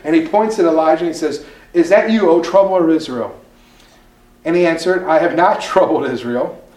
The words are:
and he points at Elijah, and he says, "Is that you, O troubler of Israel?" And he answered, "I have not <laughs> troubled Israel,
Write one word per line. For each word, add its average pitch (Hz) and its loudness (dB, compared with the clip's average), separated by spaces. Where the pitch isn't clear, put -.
and 156 -2
he 160 0
points 214 -2
at 175 2
Elijah, 160 2
and 160 -4
he - -12
says, 147 -6
"Is 165 2
that 214 2
you, 208 2
O 170 4
troubler 190 2
of 160 2
Israel?" 127 -4
And 165 -2
he 175 2
answered, 180 -2
"I 160 2
have - -2
not 208 2
<laughs> - -10
troubled 156 0
Israel, 120 -6